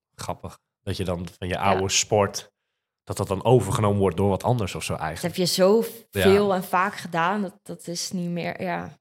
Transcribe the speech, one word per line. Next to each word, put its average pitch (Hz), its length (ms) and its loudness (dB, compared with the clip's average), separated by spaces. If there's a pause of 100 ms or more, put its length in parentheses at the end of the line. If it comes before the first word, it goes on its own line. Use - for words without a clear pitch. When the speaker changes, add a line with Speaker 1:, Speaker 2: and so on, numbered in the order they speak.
(160)
Speaker 1:
Grappig. - 440 -12 (220)
Dat 95 160 -6
je 98 60 -2
dan 87 240 -4 (100)
van 92 100 -8
je 90 60 -2
Speaker 2:
Ja. - 80 -4
Speaker 1:
oude 98 280 2
sport, - 600 0 (520)
dat - 140 -8
dat 98 100 -2
dan 92 160 -4
overgenomen 104 560 4
wordt 92 180 2
door 98 120 4
wat 92 140 0
anders 110 320 0
of 80 80 -10
zo - 100 -4
Speaker 2:
Dat 80 80 -6
Speaker 1:
eigenlijk. 80 360 -6
Speaker 2:
heb 180 100 0
je - 60 -2
zoveel 202 960 2
Speaker 1:
Ja. 190 60 2
Speaker 2:
en 185 80 -4
vaak 190 320 0
gedaan, 175 460 -2
dat, 190 120 -6 (100)
dat - 240 -16
is 170 240 -8
niet 175 180 -4
meer, 175 320 -6
ja. 175 280 -6 (120)